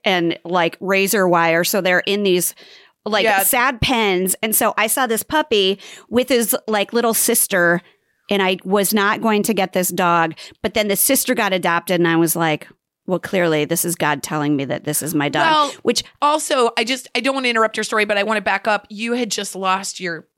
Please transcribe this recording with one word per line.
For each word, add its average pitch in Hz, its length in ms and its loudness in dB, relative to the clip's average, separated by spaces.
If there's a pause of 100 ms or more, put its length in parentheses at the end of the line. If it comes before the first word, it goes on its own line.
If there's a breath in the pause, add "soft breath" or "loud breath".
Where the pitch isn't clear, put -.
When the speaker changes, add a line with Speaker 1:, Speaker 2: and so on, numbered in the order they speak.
Speaker 1:
and, 175 400 0
like, 170 360 -2
razor 190 480 2
wire. 170 360 2
So 202 160 0
they're 180 200 2
in 202 220 -2
these, 180 320 2 (500 loud breath)
like, 208 200 0
Speaker 2:
Yeah. 202 180 2
Speaker 1:
sad 247 400 0
pens. 190 600 0
And 220 140 -2
so 226 220 2
I 214 80 2
saw 254 200 0
this 220 160 -2
puppy 208 560 0 (300 loud breath)
with 240 220 0
his, 233 260 2 (120)
like, 208 260 0
little 233 180 2
sister, 175 720 2 (480 soft breath)
and 196 100 2
I 190 240 2
was 196 300 2
not 208 260 2
going 214 220 2
to 226 100 -2
get 196 220 0
this 180 140 0
dog. 170 460 2 (280 loud breath)
But 185 120 -4
then 214 140 0
the 196 80 0
sister - 380 0
got 202 180 -2
adopted, 175 480 0
and 170 80 4
I 165 80 2
was 165 200 2
like, 160 300 -2 (380)
"Well, 185 140 -2
clearly 165 480 0
this - 180 -2
is 170 120 -4
God 147 260 -2
telling 151 340 -2
me 139 100 -2
that - 180 -6
this 151 180 -4
is 151 120 -6
my 147 140 2
dog." - 220 0
Speaker 2:
Well, 302 220 2 (100)
Speaker 1:
Which - 200 0 (200 loud breath)
Speaker 2:
also, 294 560 2
I 233 60 0
just, 247 300 -6
I 240 60 -2
don't 269 140 0
wanna 262 140 -2
interrupt 220 280 0
your 214 80 -4
story, 214 220 0
but 208 100 0
I 202 60 0
wanna 214 180 -2
back 196 280 -2
up. 202 200 -2
You 220 260 -6
had 240 160 -4
just 202 260 -8
lost 185 440 -4
your 170 380 -8